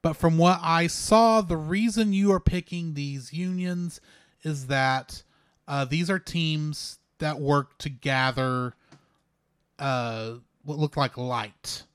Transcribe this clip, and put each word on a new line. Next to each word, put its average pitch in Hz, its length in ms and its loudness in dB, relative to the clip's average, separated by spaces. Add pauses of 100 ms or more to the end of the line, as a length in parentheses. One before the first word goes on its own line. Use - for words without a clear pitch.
but 165 120 0
from 165 240 2
what 175 260 6
I 165 240 2
saw, 220 540 4
the 170 160 -4
reason 208 560 0
you 196 180 4
are 190 80 4
picking 170 540 -2
these 139 400 -8
unions 180 680 -4 (440)
is 143 240 -4
that, 131 560 0 (440)
uh, 143 160 -2
these 160 260 -2
are 190 100 0
teams 156 800 -4 (200)
that 151 200 -4
work 143 400 0
to 147 100 -8
gather, 131 840 -2 (1040)
uh, 117 580 -4 (280)
what 151 160 -8
looked 151 180 -2
like 135 200 -2
light 123 680 -6 (120)